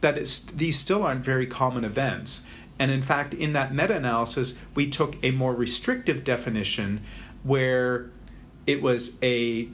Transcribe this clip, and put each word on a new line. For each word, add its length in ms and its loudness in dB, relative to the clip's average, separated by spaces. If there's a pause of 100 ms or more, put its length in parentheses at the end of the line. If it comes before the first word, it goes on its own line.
that 160 4
it's, 220 0
these 400 0
still 240 2
aren't 200 0
very 240 2
common 380 0
events. 640 -2 (320)
And 120 2
in 120 2
fact, 320 0
in 180 -2
that 220 0
meta-analysis, 840 0 (160)
we 140 2
took 340 -2
a 80 4
more 240 2
restrictive 720 0
definition 800 -2 (400)
where 680 2 (560)
it 140 2
was 420 2
a 520 2